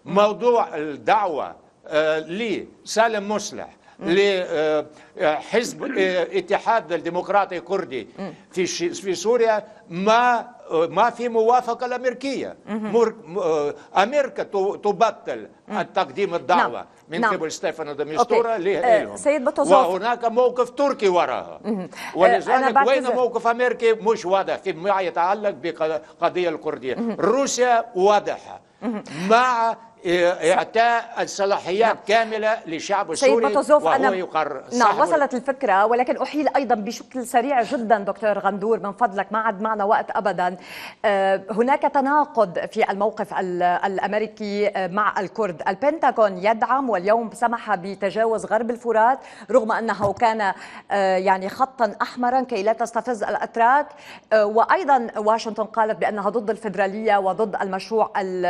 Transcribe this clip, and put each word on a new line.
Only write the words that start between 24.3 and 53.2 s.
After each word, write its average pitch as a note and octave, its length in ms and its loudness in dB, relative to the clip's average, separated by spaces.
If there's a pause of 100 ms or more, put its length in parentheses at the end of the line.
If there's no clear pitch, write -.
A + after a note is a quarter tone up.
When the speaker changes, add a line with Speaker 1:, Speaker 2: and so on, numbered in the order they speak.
Speaker 1:
فيما F#3+ 440 -2
يتعلق F#3+ 500 0
بالقضية D#3+ 960 -2
الكردية. C#3+ 460 -4
Speaker 2:
مهم. G#3+ 260 -4
Speaker 1:
روسيا A#3+ 640 2 (100)
واضحة F3+ 640 0 (220)
Speaker 2:
مهم. G#3 220 -6 (260)
Speaker 1:
مع، A#3 460 2 (300)
آه، F3 480 4
إعطاء A3+ 500 2 (180)
الصلاحيات G3 720 0
Speaker 2:
نعم. - 120 -16
Speaker 1:
كاملة A3 600 2
للشعب E3 480 -4
Speaker 2:
سيد C4+ 140 4
Speaker 1:
السوري A#3 240 4
Speaker 2:
بطوزوف، D4 320 4
Speaker 1:
وهو - 100 4
Speaker 2:
أنا C4+ 200 2
Speaker 1:
يقرر D#3 460 -2
Speaker 2:
نعم، - 100 -14
Speaker 1:
صاحب A#3 300 4
Speaker 2:
وصلت D4+ 340 2
الفكرة، A#3 520 2
ولكن A#3+ 360 2
أحيل C4+ 340 -2
أيضًا B3 180 0
بشكل A3 520 -6
سريع B3 360 0
جدًا A3+ 360 0
دكتور G3+ 400 -2
غندور G3 420 0
من G3 120 -6
فضلك، G3 400 -2
ما G#3+ 60 0
عاد G#3+ 220 -2
معنا G#3+ 240 -2
وقت A3 260 2
أبدًا. F#3 460 -2 (480)
آه، G3 360 2 (100)
هناك B3 320 0
تناقض C#4 760 2
في - 320 -2
الموقف G3+ 480 -4
ال-، F3+ 240 -2
الأمريكي، G3+ 1080 -2
آه، F#3+ 180 -4
مع G3 340 -2
الكرد. F3+ 480 -4
البنتاغون A#3 720 2
يدعم A#3 520 0
واليوم G#3 420 0
سمح A#3 420 -2
بتجاوز G3 720 -2
غرب A3+ 240 0
الفرات A#3 480 2 (320)
رغم A3+ 220 4
أنه G3+ 400 -2
كان، A3 280 0 (500)
آه، F#3+ 260 2
يعني F#3+ 320 0
خطًا B3 540 -2
أحمرًا B3 380 -2
كي B3 220 -4
لا G#3+ 100 2
تستفز A3+ 500 -4